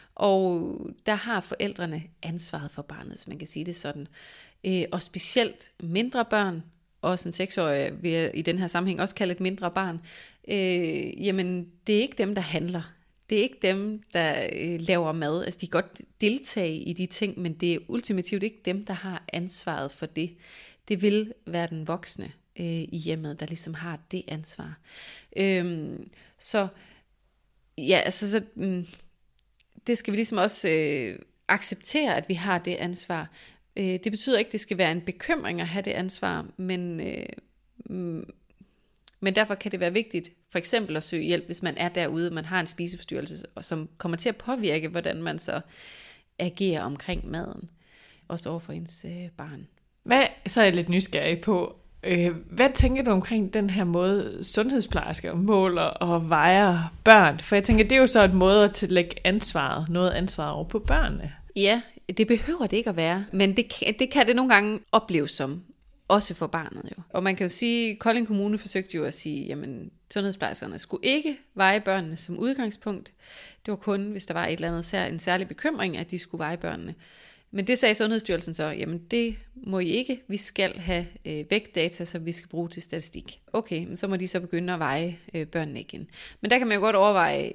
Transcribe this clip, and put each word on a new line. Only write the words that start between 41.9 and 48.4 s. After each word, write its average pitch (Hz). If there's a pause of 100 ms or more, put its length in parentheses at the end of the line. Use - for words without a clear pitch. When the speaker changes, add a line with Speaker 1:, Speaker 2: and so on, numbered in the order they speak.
Speaker 1:
man 160
har 180
en 165
spiseforstyrrelse, 170
og -
som 160 (100)
kommer 170
til 165
at 220
påvirke, 170
hvordan 165
man 160
så - (800)
agerer 175
omkring 143
maden, - (580)
også 170